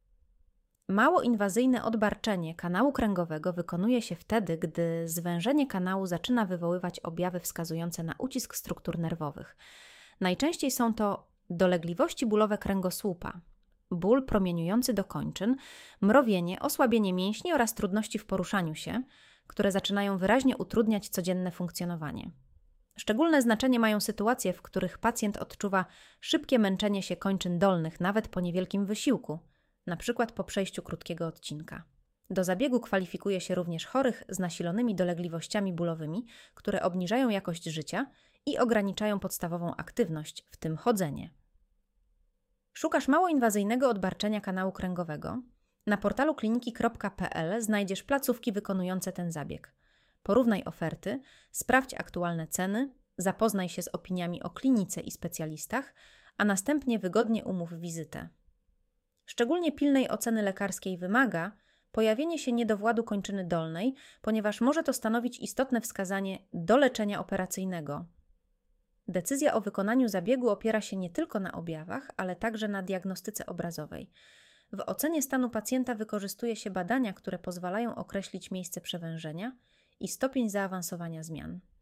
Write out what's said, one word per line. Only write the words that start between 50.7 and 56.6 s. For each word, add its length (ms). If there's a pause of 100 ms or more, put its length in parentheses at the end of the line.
sprawdź 420
aktualne 540
ceny, 460 (240)
zapoznaj 520
się 120
z 60
opiniami 560
o 60
klinice 520
i 100
specjalistach, 840 (440)
a 80
następnie 540